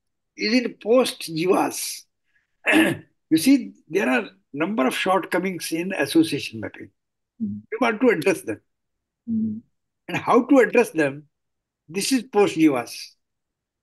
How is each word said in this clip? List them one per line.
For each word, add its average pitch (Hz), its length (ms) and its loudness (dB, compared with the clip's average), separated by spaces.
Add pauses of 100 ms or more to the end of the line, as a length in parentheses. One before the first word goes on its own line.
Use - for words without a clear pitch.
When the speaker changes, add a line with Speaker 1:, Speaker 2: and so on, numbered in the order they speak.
(380)
Speaker 1:
is 214 160 -4
in 240 300 0
post 233 380 2
jivas. 165 840 -2 (600)
<clears throat> - 380 2 (280)
You 160 60 4
see, 233 360 2 (160)
there 190 180 -2
are 254 220 -2 (240)
number 202 320 -2
of 247 100 -2
shortcomings 190 760 -2
in 170 220 -6
association 143 640 0
mapping. - 300 -12 (520)
Speaker 2:
Mm-hmm. 104 160 -6 (140)
Speaker 1:
We 440 100 -8
want 233 200 0
to 254 80 4
address 185 340 0
them. 110 180 -10 (680)
Speaker 2:
Mm-hmm. 220 280 -2 (500)
Speaker 1:
And 170 100 -4
how 220 280 2
to 277 140 6
address 233 320 4
them? 147 320 -2 (680)
This 190 220 -4
is 262 120 0
post 202 320 2
jivas. 143 380 2 (880)